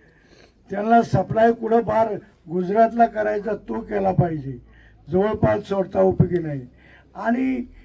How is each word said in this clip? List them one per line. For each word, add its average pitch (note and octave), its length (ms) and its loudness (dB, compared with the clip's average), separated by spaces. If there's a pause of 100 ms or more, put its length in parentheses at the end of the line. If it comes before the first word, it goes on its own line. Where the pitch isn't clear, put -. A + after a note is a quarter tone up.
(680)
त्यांना A3 340 4
सप्लाय A3 480 2
कुठं A3+ 300 0
पार G#3+ 320 0 (360)
गुजरातला A3+ 580 2
करायचा G#3+ 460 -4 (160)
तो A3+ 120 -6
केला G3+ 300 -2
पाहिजे, D#3 460 -2 (500)
जवळपास G#3+ 640 0
सोडता G3 320 -2
उपयोगी F3+ 420 2
नाही. C#3+ 180 -6 (540)
आणि A#3+ 480 -2 (220)